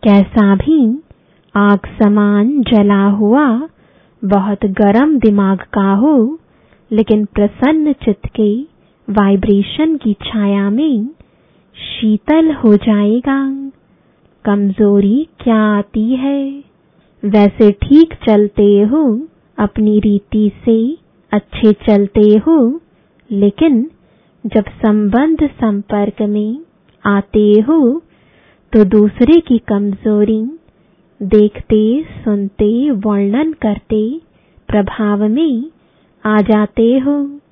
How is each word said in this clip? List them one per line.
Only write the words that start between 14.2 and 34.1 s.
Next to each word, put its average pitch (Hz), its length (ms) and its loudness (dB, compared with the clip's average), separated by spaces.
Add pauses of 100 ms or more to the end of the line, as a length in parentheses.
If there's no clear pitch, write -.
कमजोरी 202 840 0 (120)
क्या 214 380 0
आती 220 360 -4
है? 277 500 -6 (600)
वैसे 208 460 2
ठीक 302 440 2
चलते 208 680 2
हो, 247 460 0 (320)
अपनी 208 420 0
रीति 208 520 -2 (120)
से 233 340 0 (340)
अच्छे 214 400 0
चलते 208 480 0
हो, 233 600 2 (500)
लेकिन 233 600 0 (560)
जब 208 220 -2
संबंध 233 840 0
संपर्क 208 720 -4
में 208 360 -4 (480)
आते 202 460 0
हो, 262 500 2 (680)
तो 214 120 4
दूसरे 214 560 4
की 247 180 0
कमजोरी 208 920 -2 (720)
देखते, 214 800 0
सुनते, 214 880 -4
वर्णन 208 640 -2
करते, 220 680 -4 (480)